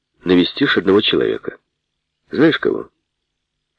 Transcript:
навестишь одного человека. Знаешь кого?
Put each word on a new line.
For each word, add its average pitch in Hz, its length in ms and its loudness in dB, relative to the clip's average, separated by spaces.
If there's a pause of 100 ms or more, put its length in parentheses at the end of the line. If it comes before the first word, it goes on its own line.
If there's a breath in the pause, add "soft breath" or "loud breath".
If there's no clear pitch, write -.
(240)
навестишь 90 540 0
одного 95 240 2
человека. 57 560 -4 (760)
Знаешь 143 280 2
кого? - 300 -4 (880)